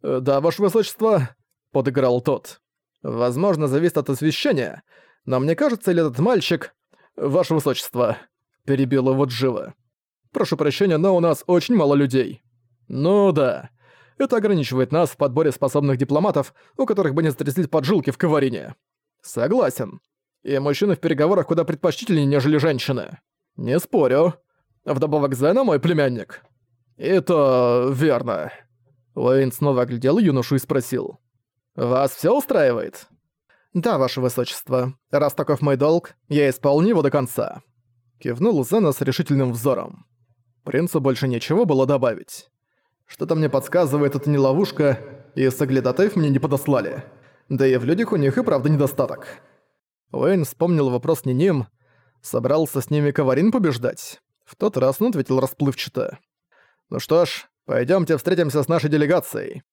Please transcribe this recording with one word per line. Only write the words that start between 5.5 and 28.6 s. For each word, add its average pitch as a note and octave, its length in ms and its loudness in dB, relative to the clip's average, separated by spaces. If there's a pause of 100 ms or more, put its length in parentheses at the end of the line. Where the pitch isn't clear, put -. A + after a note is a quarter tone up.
кажется, A#3+ 360 0
или E3+ 140 2
этот C3 140 -4
мальчик...» F#3 540 0 (420)
«Ваше D#3+ 380 0
высочество», C3+ 640 -2 (500)
перебил C3+ 420 2
его C3+ 160 2
Джива. A#2+ 480 -4 (580)
«Прошу - 260 -2
прощения, D#3 400 0
но F#3 180 4
у F3 40 2
нас E3 280 0
очень F3+ 280 2
мало C#3+ 200 4
людей». C3 480 0 (460)
«Ну F#3 420 2
да, B2+ 380 0 (480)
это B3 200 0
ограничивает C#3 540 0
нас D#3+ 180 2
в - 80 -14
подборе C#3+ 340 0
способных C#3 460 0
дипломатов, D3 560 0 (240)
у C4 80 0
которых F#3+ 300 0
бы E3 80 0
не D#3 80 2
затряслись C#3+ 360 -2
поджилки D#3 440 0
в - 60 -8
Каварине». C3+ 580 0 (460)
«Согласен. C3 800 -2 (420)
И C#3 160 -2
мужчины D3 360 0
в - 40 -16
переговорах D#3+ 480 0
куда E3+ 160 0
предпочтительнее, E3 600 0
нежели C#3+ 320 2
женщины». C3+ 640 -2 (360)
«Не B2+ 240 -2
спорю. D#3 560 2 (500)
Вдобавок C#3+ 480 0
Зена E3 300 2
мой E3 160 2
племянник». C#3 640 -2 (540)
«Это C3 920 2
верно». A#2+ 600 0 (640)